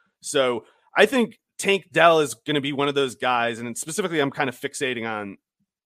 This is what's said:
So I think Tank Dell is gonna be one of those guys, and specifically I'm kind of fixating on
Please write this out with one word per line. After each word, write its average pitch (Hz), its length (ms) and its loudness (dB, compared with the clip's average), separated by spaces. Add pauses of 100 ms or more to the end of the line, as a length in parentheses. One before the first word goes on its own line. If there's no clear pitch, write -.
(220)
So 127 440 0 (300)
I 190 100 8
think 247 340 -2 (180)
Tank 196 340 -2
Dell 165 300 6
is 135 120 -2
gonna 151 280 -2
be 143 120 -4
one 139 140 0
of 143 80 -2
those 135 200 0
guys, 120 440 -2
and 117 180 -10
specifically 165 420 -4
I'm 139 120 0
kind 143 180 -2
of 117 60 -10
fixating 127 520 -6
on 104 300 -8 (480)